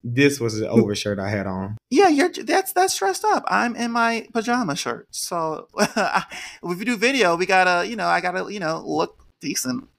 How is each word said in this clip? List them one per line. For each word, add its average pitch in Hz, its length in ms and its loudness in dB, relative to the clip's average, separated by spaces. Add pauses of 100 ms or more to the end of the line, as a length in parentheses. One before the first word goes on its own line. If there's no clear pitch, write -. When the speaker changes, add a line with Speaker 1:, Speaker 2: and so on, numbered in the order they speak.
Speaker 1:
This 139 380 2
was 110 200 -2
an 110 80 -2
overshirt 104 520 2
I 95 100 -4
had 101 160 -2
on. 95 300 -6 (120)
Speaker 2:
Yeah, 359 200 6
you're, 302 220 4
that's, 370 420 -2
that's 370 260 2
dressed 381 260 -2
up. 415 220 2
I'm 220 300 0
in 233 160 -4
my 233 400 0
pajama 240 420 0
shirt. 120 380 -6
So 160 600 -6
<laughs> - 60 -8
if - 480 0 (360)
we 175 220 -6
do 240 120 0
video, 208 400 4
we 180 100 0
gotta, 180 420 4
you 233 60 -6
know, 180 140 -2
I 170 120 4
gotta, 185 320 -4
you 208 60 -8
know, 160 260 -4
look 156 400 -4 (160)
decent. - 460 -4 (120)